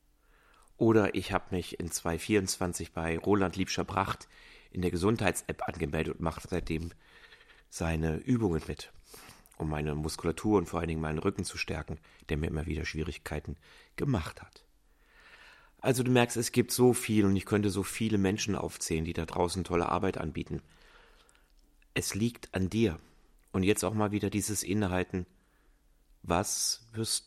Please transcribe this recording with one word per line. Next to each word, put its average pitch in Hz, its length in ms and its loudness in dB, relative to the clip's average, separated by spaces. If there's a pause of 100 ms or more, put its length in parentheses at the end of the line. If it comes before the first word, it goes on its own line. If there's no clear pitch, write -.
(760)
Oder 110 380 6
ich - 180 -4
hab - 200 -2
mich - 280 -4
in 85 100 -6
zwei 82 280 -2
vierundzwanzig 95 760 0
bei 82 240 0
Roland 95 400 2
Liebscher-Bracht 95 720 -2 (420)
in 90 120 -4
der 87 80 2
Gesundheits-App 90 760 0
angemeldet 80 500 -2
und - 40 -16
mach 82 260 -2
seitdem 82 460 -4 (800)
seine 80 460 0
Übungen 104 500 0
mit, - 260 -10 (680)
um 80 100 -4
meine 76 260 -2
Muskulatur 82 600 0
und 87 100 2
vor 85 140 -4
allen 82 80 -2
Dingen 80 140 -2
meinen 78 160 -2
Rücken 95 260 -2
zu - 140 -10
stärken, 78 400 -8 (320)
der 76 80 0
mir 76 80 0
immer 76 180 -4
wieder 78 220 -4
Schwierigkeiten 76 720 -6 (400)
gemacht 127 440 -2
hat. - 240 -20 (1160)
Also 120 220 2
du 123 80 2
merkst, 123 280 4
es 117 140 -2
gibt 120 200 4
so 123 220 8
viel 107 320 4
und 98 100 4
ich 90 80 -2
könnte 104 240 2
so 95 140 0
viele 107 340 0
Menschen 98 400 2
aufzählen, 82 480 -2
die 85 80 -4
da 82 140 -2
draußen 90 380 0
tolle 85 260 2
Arbeit 90 260 0
anbieten. 78 460 -6 (1300)
Es - 220 -4
liegt 117 400 -4
an 92 160 0
dir. 104 280 2 (540)
Und 95 120 2
jetzt 101 200 4
auch 98 100 0
mal 107 180 0
wieder 101 180 0
dieses 101 320 -2
Innehalten. 92 640 0 (960)
Was - 720 -2
wirst - 340 -4